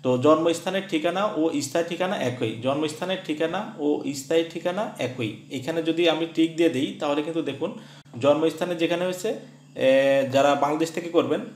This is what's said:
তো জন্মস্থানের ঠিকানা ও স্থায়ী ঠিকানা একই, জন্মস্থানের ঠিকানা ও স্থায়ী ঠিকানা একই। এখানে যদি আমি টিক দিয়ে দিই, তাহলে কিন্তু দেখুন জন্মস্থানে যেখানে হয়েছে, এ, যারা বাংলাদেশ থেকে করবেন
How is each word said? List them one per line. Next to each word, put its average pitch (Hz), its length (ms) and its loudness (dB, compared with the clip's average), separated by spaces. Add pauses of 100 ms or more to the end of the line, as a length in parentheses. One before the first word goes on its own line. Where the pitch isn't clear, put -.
তো 127 140 2
জন্মস্থানের 165 720 4
ঠিকানা 175 360 0
ও 160 240 0 (120)
স্থায়ী 170 280 0
ঠিকানা 180 280 -2
একই, 120 440 -4
জন্মস্থানের 151 640 -2
ঠিকানা 165 540 -4
ও 147 240 0 (100)
স্থায়ী 165 360 0
ঠিকানা 180 500 -4
একই। 120 360 -4 (160)
এখানে 160 320 -4
যদি 165 260 2
আমি 156 160 0
টিক 160 300 0
দিয়ে 165 140 4
দিই, 135 240 -2
তাহলে 147 280 -2
কিন্তু 165 200 -4
দেখুন 143 380 -6 (420)
জন্মস্থানে 160 540 2
যেখানে 170 300 0
হয়েছে, 185 280 -4 (420)
এ, 135 560 4
যারা 139 240 6
বাংলাদেশ 151 360 0
থেকে 170 180 -6
করবেন 156 300 2 (160)